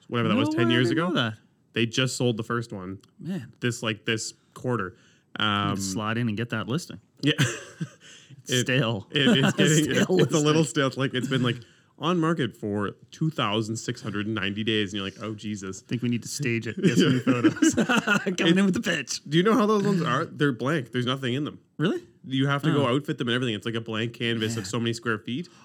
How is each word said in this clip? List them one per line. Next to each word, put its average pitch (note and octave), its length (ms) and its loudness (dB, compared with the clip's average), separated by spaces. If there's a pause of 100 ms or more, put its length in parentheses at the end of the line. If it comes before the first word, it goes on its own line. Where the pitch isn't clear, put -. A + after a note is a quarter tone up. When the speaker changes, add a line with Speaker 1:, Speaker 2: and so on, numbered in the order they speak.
Speaker 1:
whatever A#2 220 0
that G#2+ 80 4
Speaker 2:
No - 40 4
Speaker 1:
was, - 140 2
ten A#2 140 2
Speaker 2:
way, A#2+ 60 4
I - 20 4
Speaker 1:
years B2 120 4
Speaker 2:
didn't - 160 2
Speaker 1:
ago. F3+ 40 0
Speaker 2:
know A#3+ 80 -2
that. A2+ 180 0 (400)
Speaker 1:
They A2+ 120 0
just C3 300 -2
sold B2 200 0
the G#2+ 80 -6
first A#2 280 -6
one. F#2+ 260 -10 (220)
Speaker 2:
Man. E3 400 -8
Speaker 1:
This, A#2+ 220 -2
like, A2 240 -4
this A2+ 260 -2 (220)
quarter. A2 400 -4 (440)
Speaker 2:
You G#2 60 2
need G#2+ 40 2 (160)
to G2+ 80 0
Speaker 1:
Um, G2+ 40 -2
Speaker 2:
slide G#2 420 -4
in B2 100 0
and G#2 80 -2
get A#2 140 -4
that G#2+ 180 -6
listing. B2 320 -6 (200)
Speaker 1:
Yeah. C#3+ 160 2
<laughs> D3+ 60 2 (1040)
Speaker 2:
It's - 80 -6
Speaker 1:
It, B2+ 140 4
Speaker 2:
stale. A#2 440 0
Speaker 1:
it, D#3 340 4
it's G3+ 80 4
Speaker 2:
<laughs> - 40 -2
Speaker 1:
getting, D#3 280 4 (100)
Speaker 2:
Stale F#3 260 4
Speaker 1:
it's C#3 120 4
a D#3+ 60 4
little D#3 240 4
Speaker 2:
listing. - 20 6
Speaker 1:
stale. C#3+ 220 0
It's, C3+ 100 -2
like, C3+ 180 -2
it's B2+ 140 -2
been, C3 140 2
like, A#2+ 160 0 (400)
on E3+ 220 0
market D#3+ 360 0
for G2+ 360 -4 (180)
two - 180 -2
thousand A2+ 480 -2
six A#2+ 240 -8
hundred G#2 280 -6
ninety G2+ 360 -4
days, G#2+ 280 0
and G#2 60 -6
you're G2 60 -6
like, G2 160 -10
"Oh, G#2+ 140 -8
Jesus." G2+ 500 -8
Speaker 2:
I - 40 -20
think B2 140 -4
we B2 60 0
need A#2+ 140 -2
to - 60 -12
stage A#2 400 -4
it. G#2+ 80 -8
Speaker 1:
<laughs> F#3 60 -6
Speaker 2:
Get D#3 140 4
some F3 140 4
new B2+ 60 4
Speaker 1:
Yeah. B2 60 0 (200)
Speaker 2:
photos. D#4 320 4
<laughs> - 0 -
Coming G#3 640 0
Speaker 1:
It F3 200 4
Speaker 2:
in G3 60 6
with F#3+ 100 4
the G3+ 60 -2
pitch. E3 480 -4
Speaker 1:
Do C#3+ 80 2
you F3 60 6
know G#3+ 120 6
how G#3+ 120 4
those G#3 160 4
ones G3 200 2
are? B2+ 220 0
They're C#3+ 280 0
blank. B2+ 400 -2
There's B2 140 -2
nothing B2+ 280 -2
in C#3 100 -2
them. G#2+ 140 -10 (180)
Speaker 2:
Really? A3+ 260 0 (220)
Speaker 1:
You C3 220 0
have C#3+ 160 0
to D#3 100 2
go C#3+ 120 4
Speaker 2:
Huh. A#2+ 100 2
Speaker 1:
outfit D3+ 240 -2
them C3 100 -2
and A#2 60 2
everything. B2 220 0
It's G2+ 100 -6
like A2+ 80 -4
a A2+ 60 -2
blank A2+ 320 -4
canvas A#2 400 -2
of A2+ 60 -4
Speaker 2:
Man. G#2 80 -6
Speaker 1:
so A#2+ 120 -4
many A#2 140 0
square A#2 260 -4
feet. C3 300 -8 (160)